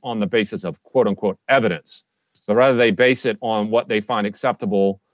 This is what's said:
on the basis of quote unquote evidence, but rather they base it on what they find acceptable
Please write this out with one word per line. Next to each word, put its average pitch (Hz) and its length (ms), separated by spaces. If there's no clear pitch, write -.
on 113 180
the 104 60
basis 104 380
of 85 180
quote 123 240
unquote 98 320
evidence, 107 560
but 104 80
rather 127 220
they 117 140
base 127 340
it 110 160
on 110 300
what 117 180
they 110 140
find 107 240
acceptable 98 720